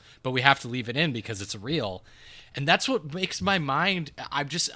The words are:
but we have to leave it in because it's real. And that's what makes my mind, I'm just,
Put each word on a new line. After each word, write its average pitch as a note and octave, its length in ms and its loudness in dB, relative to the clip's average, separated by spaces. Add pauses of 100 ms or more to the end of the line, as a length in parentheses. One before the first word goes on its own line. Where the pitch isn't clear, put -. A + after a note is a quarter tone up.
(220)
but B2+ 80 -2
we B2+ 100 2
have C#3 200 8
to B2 80 -8
leave A#2+ 200 -4
it C3+ 80 -4
in D#3 160 2
because A2 300 -4
it's - 120 -6
real. G#2+ 480 -4 (520)
And C#3 120 -4
that's F3+ 220 4
what G#3 240 -2
makes F#3 300 -4
my F#3+ 160 2
mind, D#3 540 0 (180)
I'm C#3+ 180 -2
just, E3 280 -2